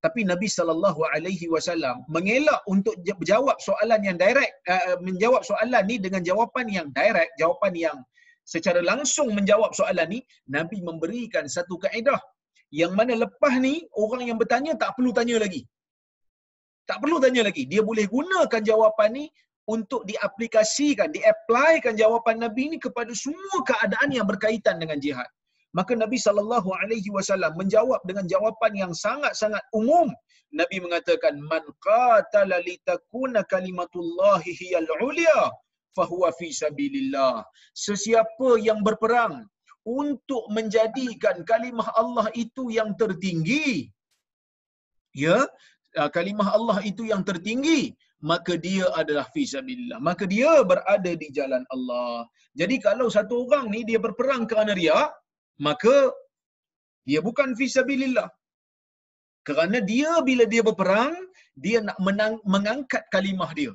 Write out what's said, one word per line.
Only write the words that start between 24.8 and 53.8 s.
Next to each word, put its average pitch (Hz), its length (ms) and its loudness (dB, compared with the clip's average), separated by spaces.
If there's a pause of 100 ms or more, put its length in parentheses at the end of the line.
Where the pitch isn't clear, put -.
jihad. 131 240 -4 (520)
Maka 185 140 -2 (100)
Nabi 220 240 -2
sallallahu 208 440 0 (120)
alaihi 208 340 -4
wasallam 190 440 -2
menjawab 214 400 2 (100)
dengan 190 240 -4
jawapan 220 380 0 (100)
yang 180 120 -4 (120)
sangat-sangat 220 580 -2 (160)
umum. 302 280 4 (520)
Nabi 196 260 0
mengatakan, 165 500 0 (160)
"Man 160 120 -2 (240)
qatala 202 800 4
litakuna 214 760 -4 (100)
kalimatullahi 180 1080 0
hiyal 180 260 -2 (200)
ulya, 311 320 2 (580)
fahuwa 175 420 0
fi 175 80 -10 (140)
sabilillah." 135 840 -2 (420)
Sesiapa 220 640 0 (180)
yang 214 200 2
berperang 220 480 2 (480)
untuk 262 600 -4 (120)
menjadikan 220 960 0
kalimah 226 400 -2 (100)
Allah 233 300 0 (120)
itu 240 340 -8
yang 214 240 -2
tertinggi, 185 880 -2 (1200)
ya, 160 320 2 (560)
ah, 147 160 0
kalimah 202 400 -2
Allah 214 320 0
itu 208 240 -8
yang 196 160 -2
tertinggi, 226 540 0 (500)
maka 175 240 -2
dia 180 320 -2 (140)
adalah 147 340 -2
fi 151 80 -2 (120)
sabilillah. 123 440 -10
Maka 175 240 -2
dia 247 480 4
berada 190 400 2 (120)
di 151 120 -14
jalan 135 400 -2
Allah. 123 480 -6 (320)
Jadi 190 320 0
kalau 226 240 2
satu 214 320 0
orang 262 320 2
ni 233 80 -6